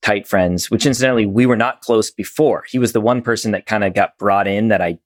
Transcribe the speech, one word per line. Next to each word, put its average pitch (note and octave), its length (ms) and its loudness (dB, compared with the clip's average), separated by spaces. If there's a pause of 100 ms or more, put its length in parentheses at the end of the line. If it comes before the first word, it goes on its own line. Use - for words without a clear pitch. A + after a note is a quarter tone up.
tight G2+ 260 -2
friends, F2+ 420 0
which A2+ 160 0
incidentally, B2+ 400 0
we G#2 200 2
were B2 100 2
not A#2+ 260 -2
close A2+ 300 0
before. A2 580 -2
He B2+ 80 -4
was A#2+ 140 0
the A2+ 100 0
one A#2+ 200 0
person A2+ 300 -2
that F#2+ 140 -4
kinda G#2 240 0
got F#2+ 280 -2
brought G2 300 0
in G2+ 200 0
that G2+ 140 2
I E2+ 240 -4